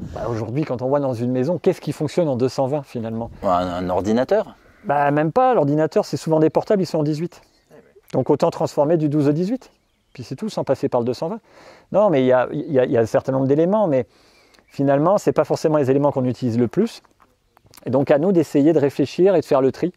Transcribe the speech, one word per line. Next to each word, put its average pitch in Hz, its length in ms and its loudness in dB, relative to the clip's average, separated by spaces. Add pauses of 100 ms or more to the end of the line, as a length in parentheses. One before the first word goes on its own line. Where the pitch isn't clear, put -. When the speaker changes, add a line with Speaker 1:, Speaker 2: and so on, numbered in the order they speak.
(140)
Speaker 1:
Bah, - 160 -10
aujourd'hui, 117 360 -4
quand 120 160 -8
on 127 80 -4
voit 143 100 2
dans 135 140 -2
une 120 180 -4
maison, 127 260 -2
qu'est-ce 170 220 0
qui 147 140 -8
fonctionne 160 340 -2
en 135 80 -2
deux 123 140 0
cent 135 180 -2
vingt 143 160 -4
finalement ? 113 480 -8 (120)
Speaker 2:
Un, 101 40 -2
un 90 420 0
ordinateur ? 110 680 0 (260)
Speaker 1:
Bah, 143 280 0
même 151 200 0
pas. 254 220 2
L'ordinateur, 156 500 2
c'est - 140 -6
souvent 156 240 0
des 156 80 4
portables, 185 340 0
ils - 20 0
sont 160 140 -4
en 156 40 0
dix-huit. 156 380 -4 (300)
Speaker 2:
Eh - 40 -20
oui. - 40 -20 (320)
Speaker 1:
Donc 131 180 -2
autant 156 220 2
transformer 156 460 0
du 156 100 0
douze 143 220 2
au - 20 2
dix-huit. 185 400 -4 (420)
Puis 123 100 -16
c'est 135 120 -12
tout, 214 140 -8
sans 175 140 -6
passer 135 260 -2
par 123 120 0
le 117 40 -2
deux 123 100 -2
cent 165 140 -6
vingt. 220 100 -8 (520)
Non, 202 200 4
mais 139 100 4
il 127 60 4
y 127 60 4
a, 127 180 2
il 151 200 -8
y 139 60 2
a, 123 80 4
il - 60 -4
y 123 60 2
a 117 40 4
un 113 60 4
certain 135 240 -2
nombre 135 160 0
d'éléments, 175 400 2
mais 131 180 0 (640)
finalement, 143 500 0
c'est 156 140 0
pas 151 140 2
forcément 156 320 0
les 135 120 0
éléments 139 220 2
qu'on 131 140 -2
utilise 120 340 -2
le 123 80 2
plus. 214 340 -4 (840)
Et - 40 -8
donc 135 220 0
à 147 80 4
nous 180 120 0
d'essayer 156 420 2
de 156 60 4
réfléchir 156 560 0
et 160 40 4
de 139 60 -4
faire 143 140 2
le 135 120 2
tri 175 260 -6